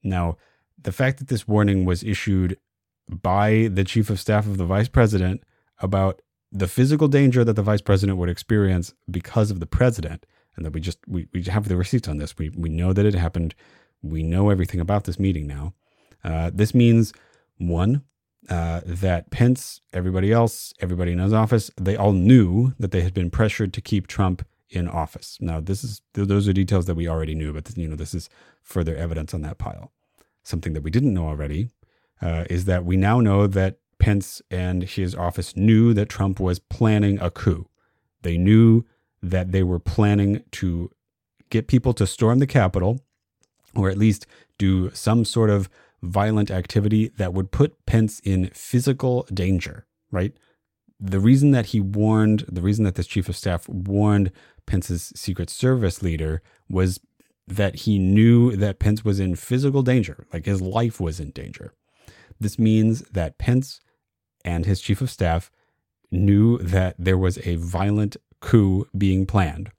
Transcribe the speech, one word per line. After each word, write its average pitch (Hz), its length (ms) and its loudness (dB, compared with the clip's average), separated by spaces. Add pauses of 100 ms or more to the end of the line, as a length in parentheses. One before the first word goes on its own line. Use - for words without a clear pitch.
Now, 90 360 -2 (420)
the 98 120 -8
fact 135 260 -2
that 135 100 -14
this 123 180 -4
warning 101 380 2
was 90 180 0
issued 95 540 -2 (500)
by 107 640 2
the 95 140 0
chief 107 240 0
of 101 100 -2
staff 107 280 0
of 101 100 -4
the 92 80 -2
vice 101 240 0
president 101 540 2 (360)
about 95 440 -2 (280)
the 98 180 -4
physical 147 380 2
danger 135 380 4
that 113 80 2
the 107 100 0
vice 104 200 0
president 98 340 2
would 87 140 -2
experience 95 640 0 (160)
because 101 400 -2
of 92 100 -6
the 82 60 -8
president, 98 580 -2 (320)
and 82 80 -10
that 78 80 -6
we 80 80 -6
just, 85 260 -8
we, 85 280 -6
we 90 80 -4
have 101 260 -2
the 90 80 0
receipts 104 320 -2
on 76 80 -4
this. 73 220 -10
We, 78 100 -6
we 82 220 -6
know 87 240 0
that 101 100 2
it 104 100 4
happened. 85 400 -2 (460)
We 78 220 -6
know 90 260 0
everything 92 320 0
about 98 240 -2
this 90 160 -6
meeting 87 260 -2
now. 71 280 -10 (500)
Uh, 82 280 -4
this 107 220 0
means, 117 380 4 (460)
one, 90 460 0 (440)
uh, 85 380 -4
that 90 440 -2
Pence, - 520 -2 (100)
everybody 92 400 0
else, 117 480 0
everybody 87 320 -2
in 87 60 -2
his 98 160 2
office, 110 440 0
they 95 160 -2
all 101 180 2
knew 107 680 4
that 101 120 -4
they 92 120 0
had 90 100 0
been 90 180 -2
pressured 104 440 -2
to 101 80 -8
keep 101 240 -4
Trump 92 400 -2 (240)
in 87 160 -2
office. 78 540 -8
Now, 80 200 -4
this 95 220 -6
is, 110 180 -10 (140)
th-, 101 140 0
those 101 200 2
are 98 40 4
details 95 340 2
that 90 80 -2
we 82 140 -4
already 80 260 -4
knew, 76 180 -6
but, 76 240 -12
you 85 120 -6
know, 76 80 -8
this 80 180 -10
is 85 140 -8 (340)
further 82 340 -4
evidence 80 380 -6
on 82 80 -6
that 73 160 -10
pile. - 340 -12 (500)
Something 85 300 -6
that 76 100 -6
we 78 80 -6
didn't 120 220 2
know 87 140 0
already, 76 440 -4 (520)
uh, 82 260 -2
is 87 160 -2
that 90 200 0
we 90 120 0
now 104 240 2
know 101 260 4
that 95 320 0 (200)
Pence - 420 0 (100)
and 90 340 -4
his 92 300 -4
office 87 420 -6
knew 110 360 6
that 104 160 2
Trump 95 320 -2
was 90 180 0
planning 104 640 0
a 87 100 -2
coup. 82 380 -4 (540)
They 85 160 -2
knew 110 460 6 (360)
that 90 320 -2
they 95 100 2
were 90 180 0
planning 104 720 0
to 87 380 -4 (600)
get 110 160 0
people 123 280 2
to 101 120 0
storm 117 320 2
the 139 80 2
Capitol, 104 580 0 (720)
or 98 160 2
at 95 80 -4
least 107 280 2 (300)
do 95 380 2
some 117 300 0
sort 110 260 2
of 98 180 0 (320)
violent 101 500 0
activity 104 640 0
that 90 180 -4
would 95 160 -4
put - 360 0
Pence 110 340 0
in 92 340 0
physical 127 800 -2
danger, 92 500 -2 (260)
right? 95 220 -4 (640)
The 98 220 -2
reason 135 300 6
that 120 160 2
he 110 140 0
warned, 107 680 2
the 87 140 -6
reason 104 220 0
that 95 100 0
this 90 120 -4
chief - 220 -4
of 90 80 -8
staff 87 320 -6
warned 98 640 0 (320)
Pence's 90 500 -6
Secret 90 360 -8
Service 123 520 0
leader 78 400 -4 (280)
was 92 300 0 (460)
that 98 340 -4
he 104 180 0
knew 113 580 4
that 101 220 -2
Pence 107 260 0
was 101 160 -2
in 92 140 -2
physical 135 480 -2
danger, 123 500 0
like 85 140 -8
his 98 160 0
life 110 380 -2
was 82 200 -4
in 71 120 -10
danger. - 420 -16 (640)
This 107 200 -6
means 110 420 2 (100)
that 82 260 -4
Pence 127 440 -2 (640)
and 85 200 -2
his 95 160 0
chief - 220 -2
of 131 80 -4
staff 85 400 -2 (600)
knew 101 480 4
that 92 400 0
there 92 200 2
was 92 260 0
a 87 120 -2
violent 98 600 -2 (240)
coup 98 460 4 (100)
being 95 300 2
planned 90 520 -2